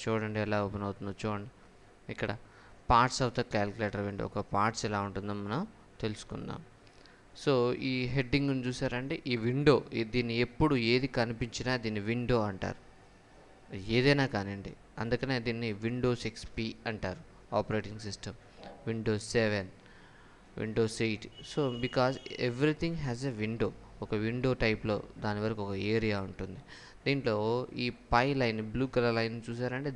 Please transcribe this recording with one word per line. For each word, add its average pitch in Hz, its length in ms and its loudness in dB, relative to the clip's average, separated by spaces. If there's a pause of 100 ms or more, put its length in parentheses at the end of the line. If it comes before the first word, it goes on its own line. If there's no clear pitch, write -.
చూడండి 110 420 0
ఎలా 104 220 0
ఓపెన్ 101 200 -4
అవుతుందో 101 260 -6 (100)
చూడండి. 104 280 -4 (600)
ఇక్కడ 110 180 -4 (600)
parts 123 340 6
of 117 140 -2
the 120 60 -2 (100)
calculator 104 520 0
window, 101 240 -4
ఒక 104 140 -4 (100)
పార్ట్స్ 110 340 2
ఎలా 104 200 0
ఉంటుందో 98 340 -6
మనం 110 180 -2 (440)
తెలుసుకుందాం. - 560 -8 (840)
So 147 100 6 (380)
ఈ - 20 -2 (220)
హెడ్డింగ్‌ని 139 540 2
చూసారండి, 127 460 -2 (180)
ఈ - 20 4 (100)
విండో, 135 320 6 (220)
ఈ, - 20 2 (140)
దీన్ని 117 200 2 (120)
ఎప్పుడు 151 280 4 (180)
ఏది 127 160 4 (100)
కనిపించినా 117 560 -2 (100)
దీన్ని 107 240 -2
విండో 120 300 2 (100)
అంటారు, 95 320 -6 (1160)
ఏదైనా 139 360 6
కానివ్వండి. 98 380 -4 (300)
అందుకనే 123 340 0 (100)
దీన్ని 117 240 -2 (140)
Windows 123 360 0 (100)
ఎక్స్పీ - 360 -6 (240)
అంటారు, 92 300 -6 (380)
ఆపరేటింగ్ 107 480 -2
సిస్టమ్, - 300 -10 (500)
Windows 110 360 0 (120)
seven, 104 340 2 (920)
Windows 110 340 0 (100)
eight. 107 220 -2 (240)
So 156 100 0 (240)
because 127 300 2 (340)
everything 151 460 0 (100)
has 120 140 -2 (120)
a - 20 -6 (100)
window, 110 280 0 (340)
ఒక 110 100 -2 (100)
విండో 123 260 0 (120)
టైప్‌లో 107 340 2 (280)
దాని 104 200 0
వరకు 110 220 -2
ఒక 98 80 -4 (180)
area 110 240 2 (120)
ఉంటుంది. 95 300 -10 (460)
దీంట్లో 127 300 2 (480)
ఈ 123 40 -2 (260)
పై 120 120 6 (160)
లైన్, 110 180 2 (140)
blue 127 120 2 (100)
color 120 240 4
లైన్ 113 160 -2 (120)
చూసారంటే 123 480 -4